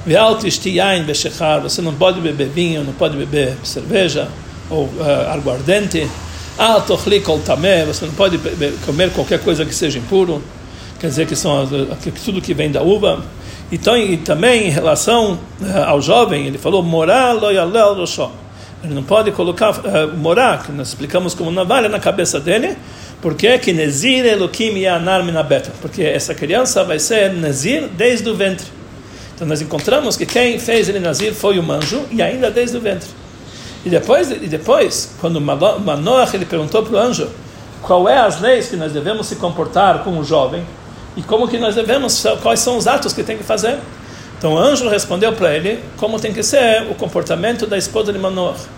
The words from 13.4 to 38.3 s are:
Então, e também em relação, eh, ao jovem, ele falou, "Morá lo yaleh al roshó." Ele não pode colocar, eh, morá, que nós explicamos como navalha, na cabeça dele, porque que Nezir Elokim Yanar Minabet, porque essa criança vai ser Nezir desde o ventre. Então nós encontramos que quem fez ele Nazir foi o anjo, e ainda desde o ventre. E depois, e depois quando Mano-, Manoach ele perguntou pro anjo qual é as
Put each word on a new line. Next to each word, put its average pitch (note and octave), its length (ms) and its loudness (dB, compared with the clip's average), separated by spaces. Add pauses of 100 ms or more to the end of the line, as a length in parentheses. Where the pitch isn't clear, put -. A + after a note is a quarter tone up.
Então, G3 240 2
e G3 220 2
também G3+ 500 2
em D#3+ 40 2
relação, F3 680 2 (260)
eh, F#3+ 200 0
ao D3 180 4
jovem, D#3 460 2
ele C#3 100 -6
falou, F#3 240 2
"Morá F3 500 4
lo G#3 200 2
yaleh F#3+ 280 2
al G3+ 140 8
roshó." D#3+ 380 -4 (520)
Ele D#3 100 -6
não C#3 100 -4
pode G#3+ 280 4
colocar, G3+ 400 0 (120)
eh, E3 220 2 (100)
morá, F3+ 420 2
que - 140 -10
nós C#3 180 -6
explicamos F3 440 -2
como E3+ 160 -4
navalha, G3 400 2
na G#3 100 -2
cabeça E3+ 400 0
dele, A3 380 0 (440)
porque G#3+ 360 2
que F#3+ 160 0
Nezir E3 520 2
Elokim G#3+ 520 2
Yanar F#3 460 2
Minabet, D3+ 460 0 (120)
porque E3+ 220 -4
essa D3+ 320 -2
criança F#3+ 480 0
vai D#3 160 -2
ser G3 340 2
Nezir E3+ 560 -2
desde A3+ 400 2
o G#3 60 -2
ventre. F#3+ 320 -2 (680)
Então E3 140 -6
nós D3+ 140 -2
encontramos A3 540 0
que F3 100 -4
quem A#3+ 340 2
fez A3+ 300 2
ele G3 100 0
Nazir F3 340 -2
foi G3 240 2
o D#3+ 140 0
anjo, D#3 400 -2
e A3+ 100 0
ainda B3 300 0
desde A#3+ 260 0
o - 20 -2
ventre. G3 300 -4 (760)
E F3+ 60 -4
depois, C4 420 4
e G#3 160 -6
depois F#3+ 720 0
quando E3 220 -2
Mano-, D3 380 2
Manoach G3+ 560 2
ele F#3 100 -2
perguntou E3+ 380 0
pro A3 140 0
anjo G#3+ 320 0 (520)
qual F3+ 260 4
é C4 100 6
as G3+ 220 4